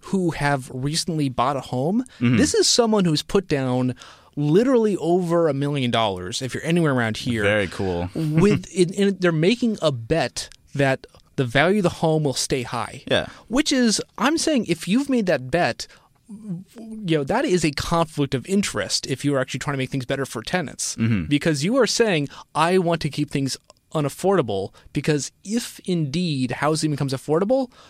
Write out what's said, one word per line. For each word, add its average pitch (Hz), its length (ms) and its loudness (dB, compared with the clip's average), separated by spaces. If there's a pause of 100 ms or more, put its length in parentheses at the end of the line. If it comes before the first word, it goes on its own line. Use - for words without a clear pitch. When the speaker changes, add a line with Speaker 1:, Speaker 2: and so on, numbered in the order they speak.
Speaker 1:
who 180 280 0
have 143 420 -2
recently 147 560 -2
bought 127 280 0
a 131 40 -4
home. 160 440 -2 (160)
Speaker 2:
Mm-hmm. 123 160 4
Speaker 1:
This 262 180 4
is 415 140 4
someone 214 360 4
who's 156 180 2
put - 260 0
down 127 480 0 (400)
literally 214 640 4
over 170 500 2
a 143 60 2
million 139 360 0
dollars, 101 500 -2
if 127 140 -8
you're 117 80 -6
anywhere 160 320 2
around 113 220 0
here. 117 260 -2
Speaker 2:
Very 101 240 2
cool. 87 440 -2
<laughs> - 40 -20
Speaker 1:
With, 160 540 2 (100)
and, 180 160 2
and 196 260 0
they're 175 120 2
making 202 500 2
a 156 80 2
bet 131 600 -4 (260)
that 135 280 0 (300)
the 135 100 0
value 151 340 2
of 208 40 0
the 170 60 4
home 160 340 2
will 143 120 0
stay - 280 -2
high. 117 460 -8
Speaker 2:
Yeah. 107 180 2 (220)
Speaker 1:
Which 269 240 0
is, 240 280 2 (180)
I'm 294 200 2
saying, 294 300 0
if 165 180 -2
you've 262 240 0
made 240 160 0
that 135 240 -2
bet, 151 380 -2 (400)
you 214 920 -6
know, 143 60 0
that 202 200 0
is 180 200 2
a 156 80 2
conflict 160 640 -2
of 123 100 -6
interest 180 640 -2
if 143 160 -4
you 143 100 2
are 135 60 2
actually 131 180 -4
trying 143 160 -4
to 139 40 -4
make 131 120 -4
things 131 160 -4
better 135 180 -2
for 120 180 -8
tenants. - 520 -4
Speaker 2:
Mm-hmm. 113 300 0
Speaker 1:
Because 143 400 0
you 214 120 0
are 240 120 4
saying, 170 400 2 (260)
"I 170 240 4
want 170 240 0
to 151 80 -2
keep 147 220 -4
things 139 240 -2 (360)
unaffordable," 139 800 0 (200)
because 147 400 -2 (100)
if 226 440 -6
indeed 151 640 -2
housing 156 400 0
becomes 139 200 -2
affordable, 202 600 0 (180)